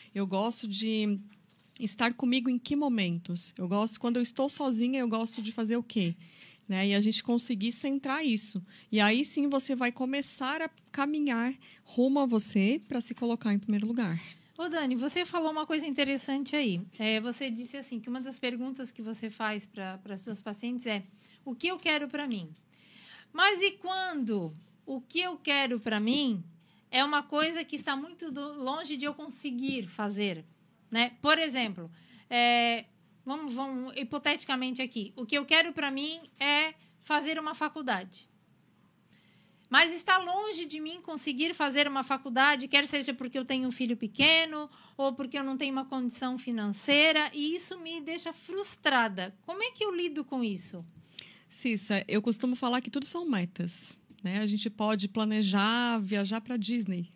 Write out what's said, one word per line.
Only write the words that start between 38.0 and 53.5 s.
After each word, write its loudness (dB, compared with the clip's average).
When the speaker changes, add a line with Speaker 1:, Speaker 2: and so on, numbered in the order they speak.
Speaker 2:
Mas 6
está 4
longe -2
de -8
mim -10
conseguir -2
fazer 2
uma -2
faculdade, 2
quer 4
seja -2
porque -6
eu -2
tenho -2
um -2
filho -2
pequeno 2
ou 0
porque -6
eu -2
não -2
tenho -2
uma -2
condição -4
financeira, 2
e -2
isso -6
me -8
deixa -6
frustrada. -2
Como -8
é -2
que -4
eu 0
lido -4
com -4
isso? -6
Speaker 1:
Cissa, 0
eu 2
costumo 0
falar 2
que -6
tudo -2
são -4
metas. -2